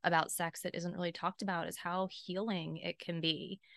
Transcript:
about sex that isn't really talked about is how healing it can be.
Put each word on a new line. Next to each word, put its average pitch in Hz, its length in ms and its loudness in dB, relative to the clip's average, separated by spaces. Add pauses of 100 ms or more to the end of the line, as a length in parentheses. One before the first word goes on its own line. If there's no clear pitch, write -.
about 170 280 6
sex 170 300 0
that - 140 -2
isn't 170 200 -2
really 175 160 0
talked 180 320 -2
about 170 240 0
is 175 100 -6
how 185 340 0
healing 180 640 -2
it 170 200 -4
can 170 240 -4
be. 160 380 0 (180)